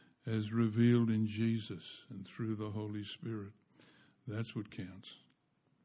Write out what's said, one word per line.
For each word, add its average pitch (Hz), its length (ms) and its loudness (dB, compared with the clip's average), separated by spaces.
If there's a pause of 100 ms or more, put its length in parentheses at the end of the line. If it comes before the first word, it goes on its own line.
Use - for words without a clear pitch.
(260)
as 110 280 -2
revealed 117 560 6
in 110 180 4
Jesus 107 840 -2
and 95 160 -12
through 110 300 -4
the 107 160 -6
Holy 104 320 -6
Spirit. 104 480 -8 (760)
That's 110 300 -6
what 107 160 -6
counts. 95 460 -12 (680)